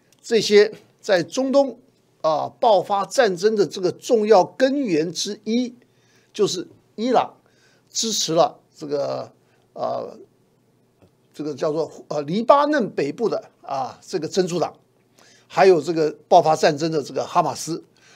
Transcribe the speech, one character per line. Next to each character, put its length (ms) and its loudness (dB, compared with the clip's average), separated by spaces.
这 180 0
些 320 6
在 220 2
中 280 -4
东， 260 2
啊， 280 -2
爆 220 4
发 240 -2
战 300 2
争 200 0
的 100 2
这 160 -8
个 100 0
重 340 -4
要 180 8
根 360 0
源 320 -2
之 320 -10
一， 300 -2
就 140 0
是 200 -8
伊 160 -4
朗 220 0
支 220 -6
持 220 -4
了 260 2
这 120 -16
个， 440 -6
呃， 440 -8
这 100 -12
个 100 -6
叫 180 -4
做， 180 -4
呃， 140 -4
黎 200 -4
巴 220 2
嫩 240 -2
北 220 -6
部 180 -6
的， 200 -8
啊， 400 -10
这 180 -8
个 80 -8
真 180 -4
主 140 -6
党， 140 -6
还 200 4
有 140 6
这 120 -4
个 200 0
爆 140 6
发 140 2
战 220 2
争 140 -4
的 100 -2
这 120 -10
个 120 -4
哈 160 0
马 140 -2
斯， 280 -10